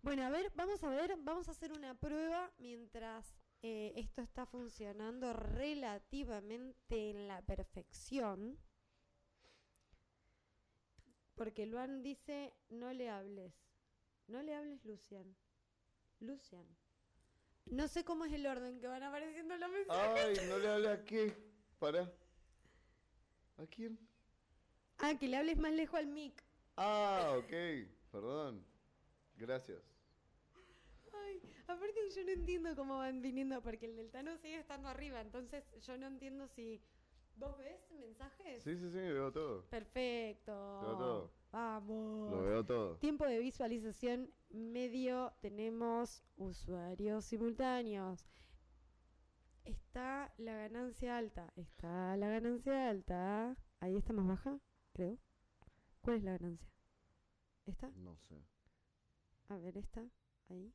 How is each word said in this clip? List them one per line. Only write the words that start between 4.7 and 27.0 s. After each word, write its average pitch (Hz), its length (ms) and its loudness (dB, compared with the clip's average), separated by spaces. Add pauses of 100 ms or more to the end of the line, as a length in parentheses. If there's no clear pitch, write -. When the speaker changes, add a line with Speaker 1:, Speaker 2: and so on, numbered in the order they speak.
Speaker 1:
relativamente 226 1800 2
en 202 180 -2
la 190 140 -4
perfección. 202 1160 0 (2750)
Porque 220 300 -2
Luan 254 360 -4
dice, 285 520 -6 (160)
"No 240 240 -6
le 247 160 -2
hables. 196 440 -8 (760)
No 240 140 -6
le 302 140 -2
hables, 294 300 -8
Lucian. 196 500 -12 (840)
Lucian. 220 460 -10 (1000)
No 277 220 2
sé 339 160 0
cómo 339 220 0
es 294 80 0
el 294 120 0
orden 247 340 -2
que 240 80 -6
van 262 160 -4
apareciendo 311 540 -4
los 349 140 -2
mensajes". 220 680 6
Speaker 2:
Ay, 180 80 0
¿no 185 100 2
le 202 120 4
hable 214 200 6
a 208 140 2
qué? 214 320 4 (440)
Pará. 175 320 4 (1500)
¿A 160 80 -12
quién? 226 340 -6 (1000)
Speaker 1:
Ah, 294 220 4
que 277 80 2
le 254 100 4
hables 320 200 6
más 311 160 6
lejos 320 260 4
al 302 80 2
mic. 294 360 -6 (340)
Speaker 2:
Ah, 196 600 6